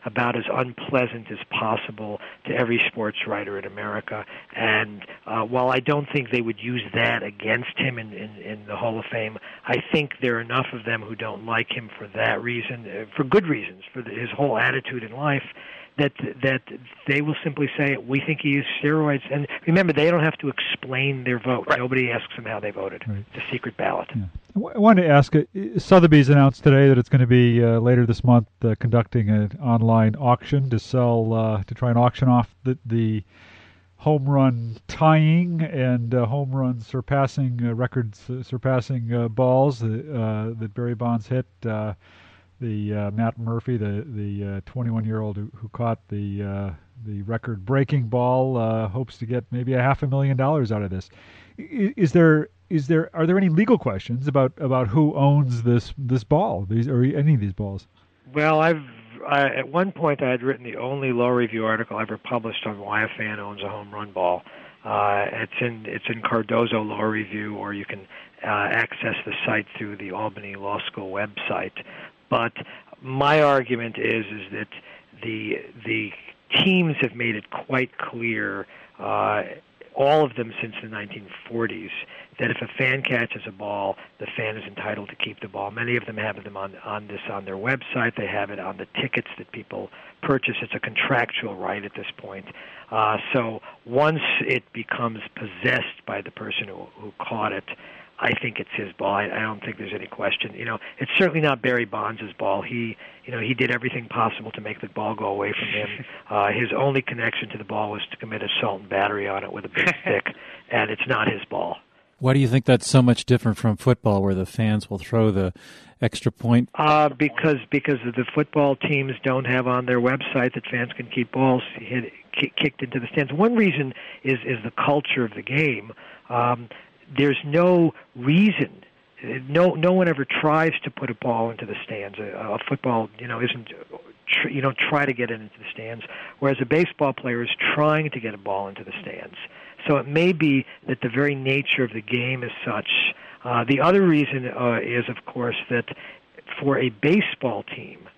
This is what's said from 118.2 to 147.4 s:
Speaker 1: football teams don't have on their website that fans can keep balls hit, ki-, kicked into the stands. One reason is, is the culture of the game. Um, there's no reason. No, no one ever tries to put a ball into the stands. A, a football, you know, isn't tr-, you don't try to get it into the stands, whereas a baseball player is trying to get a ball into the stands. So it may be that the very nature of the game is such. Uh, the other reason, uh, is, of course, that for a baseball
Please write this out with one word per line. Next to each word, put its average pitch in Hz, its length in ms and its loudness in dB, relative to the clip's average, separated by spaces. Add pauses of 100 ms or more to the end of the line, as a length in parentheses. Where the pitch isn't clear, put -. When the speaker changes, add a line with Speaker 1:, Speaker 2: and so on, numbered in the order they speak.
Speaker 1:
football 147 420 2
teams 139 360 -2 (120)
don't 131 220 0
have 123 220 0
on 127 180 0
their 123 160 4
website 127 540 0
that 120 160 -8
fans 120 260 -4
can 120 160 -10
keep 123 180 -2
balls 131 300 4 (140)
hit, 117 360 -6 (200)
ki-, - 260 -2
kicked - 240 0
into 131 180 -4
the 120 120 -6
stands. 143 200 0
One 214 240 4
reason 147 380 2 (300)
is, 135 220 2
is 127 180 -2
the 113 80 -6
culture 143 540 0
of 104 100 -8
the 104 80 -12
game. 123 480 -2 (380)
Um, 120 400 0 (460)
there's 139 300 4
no 170 480 4 (220)
reason. 156 680 2 (640)
No, 170 280 4
no 175 180 4
one 185 140 6
ever 139 180 0
tries 156 480 2 (100)
to - 60 -6
put 123 220 -8
a 113 40 -4
ball 117 360 -2
into 110 160 -10
the 104 80 -8 (100)
stands. 101 320 -10
A, 107 60 -10
a 101 340 -6 (100)
football, 117 420 0 (100)
you 127 80 -12
know, 117 120 -6
isn't 120 300 -4 (580)
tr-, - 220 0
you 135 120 -4
don't 131 160 0
try 143 280 0
to 135 80 0
get 117 180 -4
it 113 80 -8
into 107 180 -18
the 113 140 -20
stands, 113 320 -12 (360)
whereas 139 220 2
a 131 40 0
baseball 151 480 2
player 120 280 -4
is 117 80 -4 (240)
trying 151 380 2
to 131 80 -8
get 113 140 -8
a 101 40 -14
ball 98 300 -4
into 98 160 -14
the - 80 -14 (100)
stands. - 340 -14 (520)
So 147 100 4
it 127 100 -2
may 165 260 4
be 147 320 4 (220)
that - 140 -2
the 123 80 -2
very 143 260 0
nature 135 480 0
of 110 100 -2
the 113 80 -8
game 123 420 -4
is 117 80 -8 (140)
such. 104 240 -4 (540)
Uh, 120 200 0
the 131 160 2
other 185 260 6
reason, 143 420 2
uh, 120 360 0
is, 120 240 -2
of 120 180 -10
course, 120 320 -6 (120)
that - 160 0 (760)
for 139 180 2
a 123 120 2
baseball 120 760 0